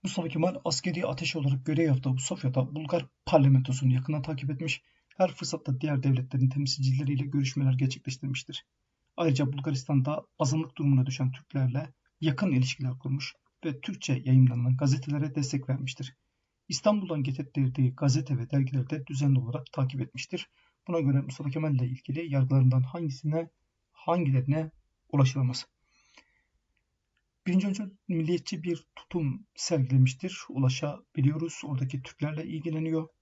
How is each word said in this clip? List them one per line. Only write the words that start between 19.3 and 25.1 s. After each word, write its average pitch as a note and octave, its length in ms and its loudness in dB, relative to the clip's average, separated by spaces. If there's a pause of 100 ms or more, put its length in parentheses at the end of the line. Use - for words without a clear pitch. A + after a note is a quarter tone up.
olarak A#2+ 320 -8
takip C3+ 300 -2
etmiştir. - 480 -10 (380)
Buna E3+ 120 0
göre C#3 220 2
Mustafa C#3 280 -6
Kemal D#3 260 -2
ile B2 120 0
ilgili C#3 460 -6
yargılarından C3 480 4
hangisine, D#3+ 680 -4 (420)
hangilerine D3+ 800 0 (380)
ulaşılamaz? C3 580 2 (1800)